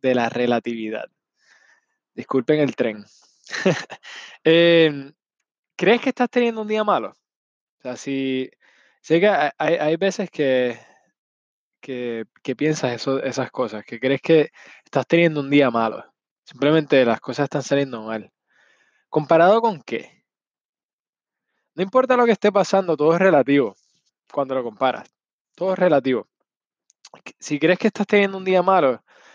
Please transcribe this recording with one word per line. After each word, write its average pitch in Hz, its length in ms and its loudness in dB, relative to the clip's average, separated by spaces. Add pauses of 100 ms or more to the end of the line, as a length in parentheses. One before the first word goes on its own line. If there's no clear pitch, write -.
de 131 140 0
la 117 140 0
relatividad. 117 800 -4 (1040)
Disculpen 135 460 -2
el 131 120 -2
tren. 107 300 -6 (440)
<laughs> - 520 -4 (460)
Em, 160 680 4 (640)
¿crees 214 240 2
que 269 100 -6
estás 254 200 -2
teniendo 233 320 -2
un 214 80 -8
día 214 160 -2
malo? 131 240 -2
O - 720 -20
sea, 123 160 -10
si, 135 520 -6 (520)
sé 165 180 0
que 202 80 2
hay, 151 300 0
hay, 156 180 -2
hay 151 220 -2
veces 190 340 -4
que, 127 480 -2 (1000)
que, 120 460 -10 (140)
que 127 140 -6
piensas 151 380 -2
eso, 135 280 -4
esas 127 300 -6
cosas, 110 320 -8
que 117 160 -16
crees 131 220 -2
que 160 300 2 (340)
estás 131 200 -4
teniendo 165 360 2
un 139 80 -8
día 139 200 4
malo. 113 440 -4 (320)
Simplemente 143 580 2
las 117 160 0
cosas 135 240 -6
están 139 200 -4
saliendo 135 400 -4
mal. 110 280 -10 (800)
¿Comparado 170 480 4
con 214 220 -2
qué? - 420 -12 (1500)
No 170 80 -4
importa 254 320 2
lo 240 100 4
que 233 60 4
esté 208 180 2
pasando, 190 460 2
todo 147 180 4
es 175 60 0
relativo 143 560 4 (560)
cuando 135 240 -4
lo 131 80 -4
comparas. 120 500 -6 (400)
Todo 190 200 -4
es - 60 -6
relativo. 135 500 0 (1080)
Si 147 220 -8
crees 170 180 2
que 233 100 0
estás 208 200 -4
teniendo 196 300 0
un 190 80 -14
día 190 160 2
malo, 170 420 2 (320)